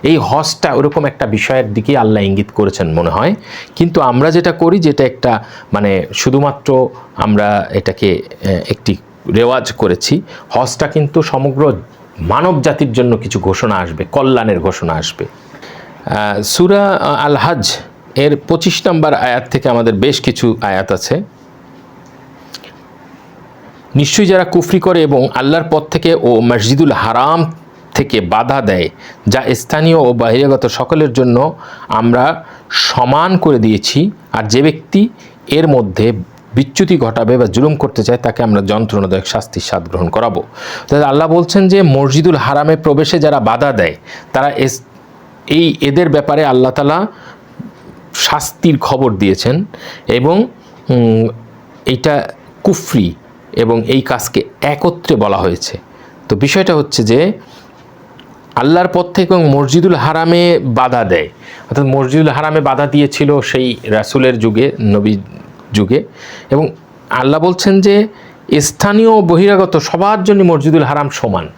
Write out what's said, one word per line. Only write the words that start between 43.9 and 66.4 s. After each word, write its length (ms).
তারা 160
এস-, 320
এই, 340
এদের 280
ব্যাপারে 360
আল্লাহ 260
তাআলা 360
শাস্তির 640
খবর 380
দিয়েছেন 500
এবং, 400
উম, 380
এইটা 440
কুফরি 500
এবং 300
এই 180
কাজকে 420
একত্রে 540
বলা 220
হয়েছে। 400
তো 60
বিষয়টা 400
হচ্ছে 280
যে 300
আল্লাহর 380
পথ 200
থেকে 200
এবং 160
মসজিদুল 460
হারামে 680
বাধা 400
দেয়, 260
অর্থাৎ 160
মসজিদুল 440
হারামে 320
বাধা 240
দিয়েছিল 560
সেই 420
রাসূলের 560
যুগে, 400
নবী 380
যুগে, 300